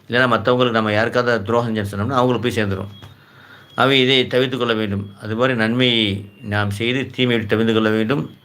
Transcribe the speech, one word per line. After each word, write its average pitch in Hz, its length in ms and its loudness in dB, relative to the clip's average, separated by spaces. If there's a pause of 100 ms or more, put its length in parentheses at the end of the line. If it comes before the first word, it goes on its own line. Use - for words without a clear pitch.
இல்லைன்னா 123 180 2
மத்தவங்களுக்கு 120 520 2
நம்ம 110 120 0
யாருக்காவது 113 520 0
துரோகம் 113 320 0
செஞ்சோம்னு 101 160 -4
சொன்னோம்னா, 104 180 -4
அவங்களுக்கு 123 400 0
போய் 110 80 -4
சேர்ந்துரும். 98 340 -2 (840)
அவை 131 260 4
இதை 127 260 2
தவிர்த்து 127 300 0
கொள்ள 117 160 0
வேண்டும். 101 360 -4 (120)
அதுமாதிரி 117 340 -2
நன்மையை 113 720 0 (160)
நாம் 104 280 -2
செய்து 117 380 -4
தீமையை 123 320 0
விட்டு 107 160 -2
தவிர்த்து 113 180 2
கொள்ள 110 160 2
வேண்டும். 110 560 -2